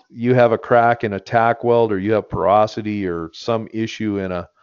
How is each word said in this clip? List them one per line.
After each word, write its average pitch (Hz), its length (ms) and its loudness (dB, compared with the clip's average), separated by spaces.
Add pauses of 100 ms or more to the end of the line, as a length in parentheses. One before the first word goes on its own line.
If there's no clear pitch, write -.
you 120 260 -2
have 120 180 4
a 110 60 0
crack 120 460 2
in 107 80 -2
a 98 80 -4
tack 117 420 0
weld 117 300 2
or 98 60 -2
you 98 140 -2
have 104 180 -2
porosity 104 760 0
or 85 280 -6
some 113 380 -6
issue 110 460 -4
in 95 140 -6
a 87 160 -8 (140)